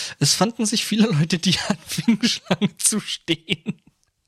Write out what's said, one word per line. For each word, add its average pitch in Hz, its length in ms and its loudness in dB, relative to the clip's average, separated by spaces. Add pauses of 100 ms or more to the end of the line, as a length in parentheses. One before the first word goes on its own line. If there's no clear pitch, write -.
(200)
es - 160 2
fanden 226 320 0
sich - 180 -2
viele 214 220 2
Leute, 165 320 2
die 185 220 0
<laughs> - 60 -6
anfingen, - 560 -2
Schlange - 540 0
zu - 220 0
stehen. - 840 -6 (460)